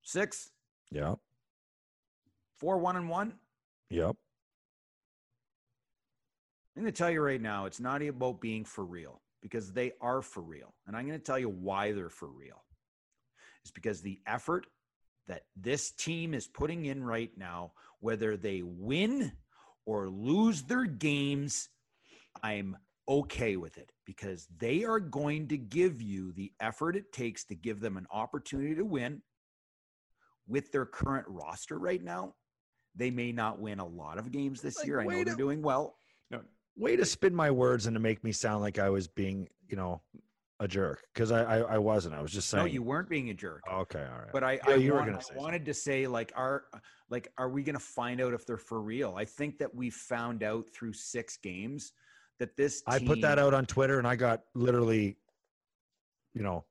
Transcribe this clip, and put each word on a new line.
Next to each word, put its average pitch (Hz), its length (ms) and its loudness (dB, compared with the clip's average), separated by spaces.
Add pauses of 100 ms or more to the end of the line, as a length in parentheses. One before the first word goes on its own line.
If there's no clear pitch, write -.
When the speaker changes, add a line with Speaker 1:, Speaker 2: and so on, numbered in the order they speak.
Speaker 1:
Six? - 480 -2 (400)
Speaker 2:
Yeah. 73 260 -2 (1400)
Speaker 1:
Four, 185 220 0
one 180 180 2
and 175 140 -4
one? 202 240 -2 (560)
Speaker 2:
Yep. 85 260 0 (2500)
Speaker 1:
I'm 190 80 -6
gonna 220 80 0
tell 170 180 2
you 160 100 2
right 139 200 4
now, 104 260 -2
it's 95 140 -8
not 131 220 -2
about 127 380 -2
being 110 240 -4
for 101 200 -8
real, 82 360 -12 (220)
because 104 300 -6
they 123 280 -2
are 123 220 0
for 101 200 -12
real. 78 320 -16 (120)
And 101 100 -8
I'm 123 100 -6
gonna 151 120 -6
tell 143 200 -2
you 127 100 0
why 98 420 -2
they're 95 180 -4
for 80 200 -14
real. 69 360 -20 (960)
It's - 100 -20
because 101 280 -4
the 95 280 -8
effort 127 400 -2 (580)
that 90 200 -10 (100)
this 120 340 -2
team 165 440 -4
is 120 120 -6
putting 156 400 -4
in 135 160 -4
right 117 340 -4
now, 87 360 -10 (260)
whether 110 380 0
they 98 260 -2
win 139 680 0 (540)
or 104 220 -2
lose 147 540 2
their 247 220 0
games, 143 840 0 (760)
I'm 101 320 -4 (320)
okay 131 480 2
with 85 200 -8
it, 67 140 -20 (140)
because 98 420 -10 (120)
they 139 260 2
are 226 160 2
going 147 480 -2
to 147 100 0
give 139 420 2
you 95 320 -4
the 98 280 -8
effort 151 340 0
it 196 180 -6
takes 120 340 -4
to 98 100 -10
give 101 240 -4
them 104 160 -4
an 92 160 -10
opportunity 139 640 -4
to 180 80 0
win. 143 360 -2 (1300)
With 139 240 -2
their 135 160 2
current - 420 -2
roster 82 500 -10
right 175 260 0
now, 180 320 -6 (580)
they 123 160 -2
may 120 220 -4
not 110 260 -2
win 104 220 -6
a 92 60 -4
lot 85 320 -10
of 117 120 -8
games 139 320 -4
this 143 160 -6
Speaker 2:
Like, 605 80 -4
Speaker 1:
year. 139 140 2
I - 20 0
know 104 60 0
Speaker 2:
way 117 160 0
Speaker 1:
they're 117 100 0
Speaker 2:
to 117 40 -4
Speaker 1:
doing 139 220 0
well. 139 380 0 (320)
Speaker 3:
No. 120 120 -8 (340)
Speaker 2:
Way 233 200 4
to - 80 6
spin 185 300 4
my 160 160 6
words 123 360 4
and 113 100 0
to 110 40 2
make 110 220 2
me 113 100 0
sound 107 300 2
like 104 160 0
I 98 100 4
was 98 200 2
being, 95 400 -2 (180)
you 101 100 -4
know, 90 240 -4 (600)
a 104 80 0
jerk, 92 360 0 (100)
'cause 113 180 2
I, 113 100 6
I, 113 160 4 (160)
I 110 40 6
wasn't. 104 360 4
I 73 80 -4
was 76 100 -4
just 98 220 -2
Speaker 1:
No, 98 80 4
Speaker 2:
saying. 87 100 2
Speaker 1:
you 127 120 -2
weren't 147 240 -2
being 135 220 -2
a 104 40 -4
jerk. 80 340 -10
Speaker 2:
Okay, 92 320 -4
all 69 200 -8
right. - 120 -12
Speaker 1:
But 131 120 2
I, 131 100 2
Speaker 2:
Yeah, 135 120 -4
Speaker 1:
I 139 100 8
Speaker 2:
you 135 160 8
were 143 60 6
Speaker 1:
want, 120 100 2
Speaker 2:
gonna 101 100 -2
Speaker 1:
I 90 40 -8
Speaker 2:
say - 140 -12
Speaker 1:
wanted 147 220 -4
Speaker 2:
something. 156 80 -4
Speaker 1:
to 147 80 -2
say, 135 320 0
like, 117 300 -2
are, 131 280 0 (460)
like, 120 260 -4
are 127 120 0
we 135 160 0
gonna 143 160 -2
find 123 400 -2
out 123 120 2
if 117 140 -4
they're 117 100 -2
for 113 240 -4
real? 110 360 -2
I 104 80 -2
think 143 340 -6
that 135 160 -4
we 123 160 -2
found 117 540 -4
out 110 280 -2
through 113 220 -8
six - 420 -8
games 101 560 -8 (460)
that 123 180 -4
this 139 300 2
Speaker 2:
I 131 140 4
put 127 140 4
Speaker 1:
team 147 80 2
Speaker 2:
that 147 180 6
out 139 140 8
on 135 120 4
Twitter, 135 320 4
and 120 80 2
I 123 100 4
got 117 280 4 (100)
literally, 117 640 4 (1120)
you 113 100 -4
know 90 280 -2